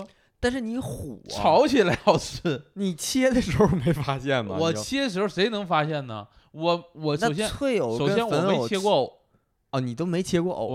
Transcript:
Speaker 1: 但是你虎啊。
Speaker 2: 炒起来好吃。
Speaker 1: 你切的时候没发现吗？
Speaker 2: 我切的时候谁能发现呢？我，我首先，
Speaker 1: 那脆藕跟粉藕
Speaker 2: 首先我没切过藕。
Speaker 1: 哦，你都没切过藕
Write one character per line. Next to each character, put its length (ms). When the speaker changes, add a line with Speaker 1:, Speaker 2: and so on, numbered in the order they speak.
Speaker 1:
但 100
是 80
你 180
虎 520
啊。 20
Speaker 2:
炒 360
起 160
来 200
好 140
吃。 440
Speaker 1:
你 200
切 360
的 100
时 180
候 100
没 260
发 260
现 240
吗？ 160
Speaker 2:
我 140
切 300
的 60
时 120
候 60
谁 220
能 160
发 200
现 200
呢？ 220
我， 420
我 220
首 160
先， 140
Speaker 1:
那 40
脆 300
藕 180
跟 120
粉 160
藕 40
Speaker 2:
首 80
先 100
我 40
没 160
切 120
过 120
藕。 260
Speaker 1:
哦， 100
你 160
都 100
没 160
切 200
过 120
藕 220